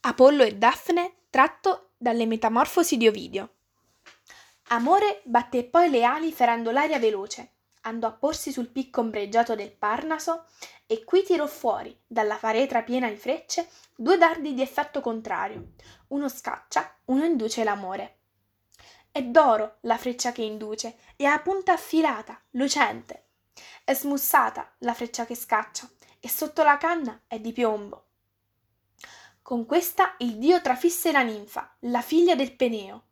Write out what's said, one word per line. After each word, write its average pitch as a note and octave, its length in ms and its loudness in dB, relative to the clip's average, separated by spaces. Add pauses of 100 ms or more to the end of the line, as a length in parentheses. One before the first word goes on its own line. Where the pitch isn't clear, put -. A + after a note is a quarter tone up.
Apollo C4 420 6
e G#3 120 2
Dafne, E4+ 600 0 (140)
tratto - 680 0
dalle A#3 280 -2
Metamorfosi A#3 720 0
di A3+ 100 4
Ovidio. G3+ 420 -2 (1200)
Amore F4+ 560 2
batté A#3+ 380 0
poi E4+ 260 4
le A#3+ 140 4
ali D#4 280 0
ferendo A#3 400 0
l'aria D4 280 0
veloce. G#3+ 520 -4 (300)
Andò A3+ 260 -6
a A3 60 -4
porsi D4 380 -4
sul A#3+ 180 -6
picco C4 320 -4
ombreggiato A3+ 520 0
del G#3 180 -8
Parnaso D#4 760 -4 (420)
e A3 160 -4
qui F#4+ 200 2
tirò D4+ 220 2
fuori, - 500 -4 (120)
dalla G#3+ 280 -2
faretra A3+ 460 0
piena B3 260 -2
di G#3 80 -6
frecce, - 540 -6 (260)
due D4+ 220 2
dardi D#4+ 380 2
di C4 60 -4
effetto C#4+ 400 -4
contrario. A3 720 -8 (340)
Uno C#4+ 200 -4
scaccia, - 760 -8
uno C4+ 200 0
induce A#3 380 -2
l'amore. G3+ 540 -6 (960)
È C#4+ 100 -4
d'oro A#3+ 600 2
la A#3 160 0
freccia B3 340 -6
che A#3+ 100 -10
induce G#3+ 560 -10 (180)
e C#4+ 100 -2
ha D4+ 140 2
punta F#4+ 340 0
affilata, C#4+ 680 -2 (100)
lucente. C4+ 760 -2 (560)
È C4+ 100 0
smussata C#4 840 0
la A#3+ 160 -4
freccia A#3 300 -8
che A#3+ 100 -10
scaccia - 520 -4 (320)
e - 80 -16
sotto D#4 360 -2
la D4 140 6
canna D#4+ 500 -4
è A3+ 120 -10
di A3+ 140 -10
piombo. G#3+ 500 -4 (1400)
Con A#3 240 -4
questa F4 500 2
il A#3 200 -6
dio E4 220 4
trafisse E4 520 0
la C#4+ 100 4
ninfa, G#3+ 600 -6
la A#3+ 200 -2
figlia E4+ 320 4
del C4+ 220 -2
Peneo. G#3+ 560 -4